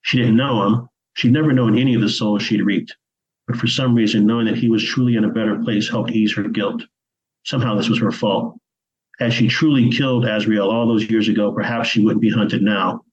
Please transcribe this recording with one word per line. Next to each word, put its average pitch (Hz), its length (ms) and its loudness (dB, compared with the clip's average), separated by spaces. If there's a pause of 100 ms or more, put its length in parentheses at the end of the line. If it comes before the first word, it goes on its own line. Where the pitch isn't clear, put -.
She - 160 0
didn't 113 180 2
know 120 300 0
him. 117 220 -2 (260)
She'd 120 180 2
never 151 200 2
known 120 260 2
any 127 160 2
of 101 80 2
the 107 60 0
souls 104 340 -2
she'd 101 200 0
reaped. 95 320 -2 (520)
But 120 100 -6
for - 100 -4
some 131 280 0
reason, 107 320 2
knowing 113 200 2
that 101 120 -2
he 120 100 0
was 110 160 2
truly 120 320 0
in 107 80 2
a - 80 0
better 107 280 -2
place 104 280 -2
helped 113 220 -4
ease 107 240 2
her 107 80 -4
guilt. 98 400 -4 (640)
Somehow - 320 -2
this - 120 -2
was - 120 0
her 107 100 0
fault. - 480 -4 (600)
Had 120 140 0
she 123 160 2
truly 131 420 2
killed 127 360 0
Azrael 107 440 0
all 117 160 0
those 110 220 0
years 110 200 0
ago, 104 240 0
perhaps - 360 -4
she 107 140 2
wouldn't 110 180 2
be 110 100 2
hunted 107 320 0
now. 98 400 -2 (100)